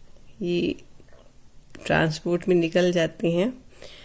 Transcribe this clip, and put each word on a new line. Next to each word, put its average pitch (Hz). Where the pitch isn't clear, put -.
ये 175
transport 160
में 180
निकल 175
जाते 170
हैं। 185